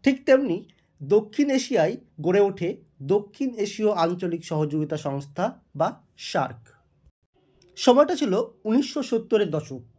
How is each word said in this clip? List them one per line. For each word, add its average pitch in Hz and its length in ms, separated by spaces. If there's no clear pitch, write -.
ঠিক 269 220
তেমনি 262 420
দক্ষিণ 214 460
এশিয়ায় 254 480
গড়ে 180 180
ওঠে 190 380
দক্ষিণ 202 480
এশীয় 214 420
আঞ্চলিক 170 540
সহযোগিতা 151 520
সংস্থা 147 640
বা 165 260
সার্ক। - 520
সময়টা 285 400
ছিল 220 260
উনিশশো 269 400
সত্তরের 220 480
দশক। 143 300